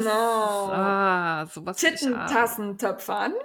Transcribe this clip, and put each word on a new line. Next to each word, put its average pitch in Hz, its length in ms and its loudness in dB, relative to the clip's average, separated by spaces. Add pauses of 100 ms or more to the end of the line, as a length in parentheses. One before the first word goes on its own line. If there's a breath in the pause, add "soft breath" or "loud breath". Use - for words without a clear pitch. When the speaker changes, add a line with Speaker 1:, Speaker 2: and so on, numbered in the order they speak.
Speaker 1:
Genau. 214 680 2
Speaker 2:
ah, 185 760 2
sowas 165 340 -6
will 330 140 4
ich 311 80 -6
haben. 262 80 2
Speaker 1:
Tittentassen 226 680 0
töpfern. 202 560 -2 (120)